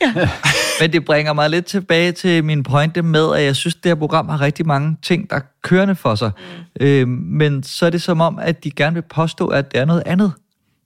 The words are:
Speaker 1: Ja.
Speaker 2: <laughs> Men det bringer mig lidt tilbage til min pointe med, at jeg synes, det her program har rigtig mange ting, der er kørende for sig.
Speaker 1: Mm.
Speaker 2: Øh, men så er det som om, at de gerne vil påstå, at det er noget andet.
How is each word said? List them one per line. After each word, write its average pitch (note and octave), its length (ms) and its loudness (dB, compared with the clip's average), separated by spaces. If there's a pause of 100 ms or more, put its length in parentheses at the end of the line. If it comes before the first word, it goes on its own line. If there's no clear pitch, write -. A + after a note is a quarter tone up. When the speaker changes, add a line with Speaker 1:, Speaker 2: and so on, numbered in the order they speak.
Speaker 1:
Ja. A#3 280 0 (200)
Speaker 2:
<laughs> - 320 -2
Men E3 120 2
det E3 120 0
bringer D3+ 280 0
mig D3+ 180 0
lidt E3+ 140 -2
tilbage F3 480 0
til E3+ 320 0
min D3+ 180 0
pointe D3+ 400 0
med, D#3 340 2
at D3+ 60 2
jeg C#3 140 0
synes, - 180 -4
det - 160 -16
her E3 40 4
program D#3 340 -2
har D#3 120 -2
rigtig D3+ 260 0
mange D3+ 360 0
ting, F3+ 280 -2
der - 60 -4
er C#3 40 -2 (220)
kørende F#3+ 320 2
for A#2+ 200 -2
sig. G#2+ 160 -2 (500)
Speaker 1:
Mm. C3+ 60 2
Speaker 2:
Øh, C3+ 220 4
men C3+ 540 -2
så - 240 -2
er E3 40 4
det E3+ 120 -2
som E3 180 0
om, E3 220 0
at E3 220 -2
de D3+ 60 -4
gerne D3 240 0
vil E3 80 -4 (120)
påstå, E3 320 -2
at C#3 260 -2
det A#2+ 80 0
er C3+ 40 0
noget E3 220 2
andet. F#3 260 2 (540)